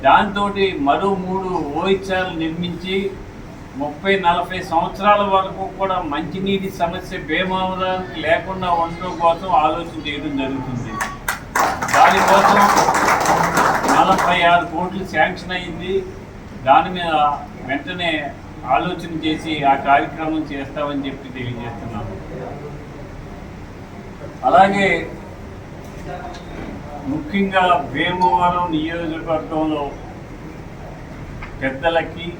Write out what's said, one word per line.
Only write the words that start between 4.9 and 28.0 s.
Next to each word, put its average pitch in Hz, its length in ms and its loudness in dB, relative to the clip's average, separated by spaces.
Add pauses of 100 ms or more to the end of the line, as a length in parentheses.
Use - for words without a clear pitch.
వరకు 190 560 0
కూడా 185 240 0
మంచినీటి 190 680 -2
సమస్య 180 480 -4
భీమవరానికి 185 1000 -2
లేకుండా 180 500 0
ఉండడం 170 500 -2
కోసం 165 320 2
ఆలోచన 160 560 2
చేయడం 147 300 -4
జరుగుతుంది. 247 540 -4 (1000)
దానికోసం 196 720 8 (1300)
నలభై 180 460 4
ఆరు 170 240 6
కోట్లు 185 400 -4
శాంక్షన్ 175 460 0
అయింది. 180 520 -4 (640)
దాని 156 240 6
మీద 175 240 -2 (540)
వెంటనే 160 640 -2 (340)
ఆలోచన 165 600 0
చేసి 156 380 -2
ఆ 139 120 6
కార్యక్రమం 156 680 2 (100)
చేస్తామని 139 520 -4
చెప్పి 127 240 -8
తెలియజేస్తున్నాము. 117 880 -8 (2250)
అలాగే 190 680 6 (2000)
ముఖ్యంగా 196 880 2
భీమవరం 175 760 2